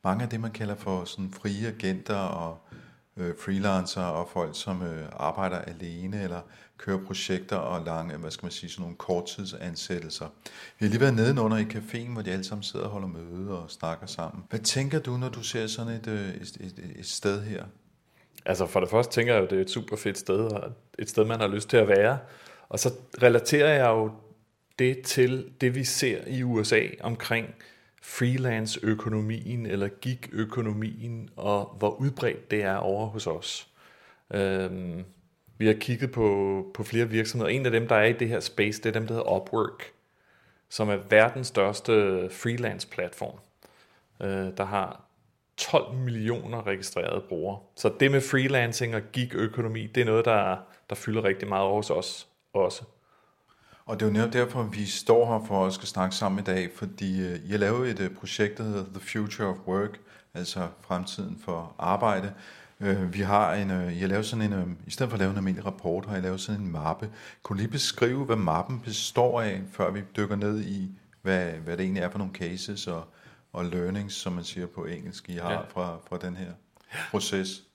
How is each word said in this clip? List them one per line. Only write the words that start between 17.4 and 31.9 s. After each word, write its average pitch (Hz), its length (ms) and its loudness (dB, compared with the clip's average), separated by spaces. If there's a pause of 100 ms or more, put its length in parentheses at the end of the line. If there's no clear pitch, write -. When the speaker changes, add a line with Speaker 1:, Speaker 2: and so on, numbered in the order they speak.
Speaker 1:
her? 98 220 -6 (840)
Speaker 2:
Altså, 92 200 2
for 95 140 4
det 90 100 2
første 120 240 4
tænker 120 200 4
jeg 104 80 8
jo, 92 80 4
det 95 80 2
er 95 40 4
et 95 80 -2
super 107 260 -6
fedt 101 220 -2
sted, 98 200 0
og 107 340 -2 (260)
et 104 120 -6
sted, 110 140 6
man 113 160 0
har 107 80 4
lyst 101 200 -2
til - 80 6
at 107 120 8
være. 104 300 6 (500)
Og 107 100 -4
så 123 140 2 (300)
relaterer 147 520 8
jeg 131 140 6
jo 110 220 4 (680)
det 127 240 2
til 127 580 2
det, 127 140 4
vi 135 100 -2
ser - 420 0
i 127 160 -4
U 117 220 2
S 107 80 2
A 110 100 6 (180)
omkring 113 540 -4 (480)
freelance-økonomien 113 1600 -2
eller 98 220 -2
gig-økonomien, 110 1500 -4
og 101 420 0
hvor 104 220 0